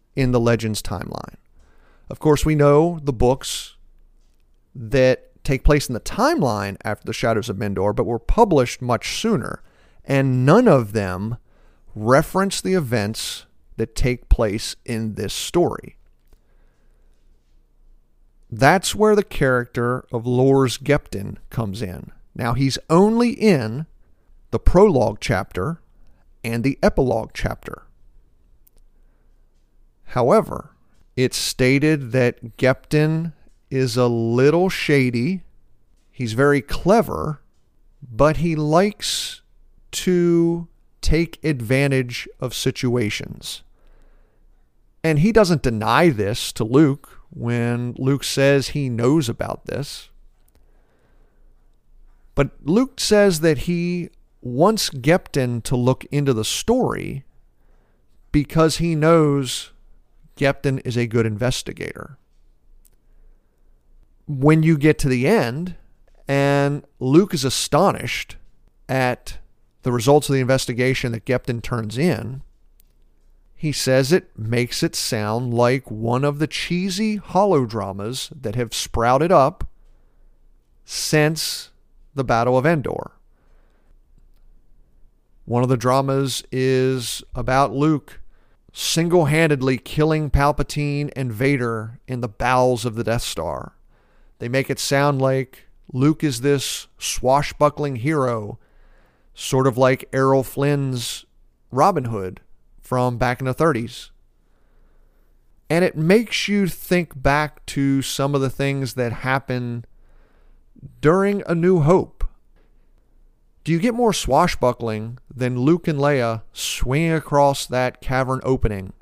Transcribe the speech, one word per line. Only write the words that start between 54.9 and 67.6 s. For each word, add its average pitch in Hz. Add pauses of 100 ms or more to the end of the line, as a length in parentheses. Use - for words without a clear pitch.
Gepton 127
to 127
look 123
into 143
the 110
story 135 (1080)
because 160
he 165
knows 147 (640)
Gepton 139
is 120
a 120
good 113
investigator. - (2000)
When 151
you 160
get 151
to 143
the 127
end, 165 (500)
and 139 (140)
Luke 151
is 131
astonished 131 (520)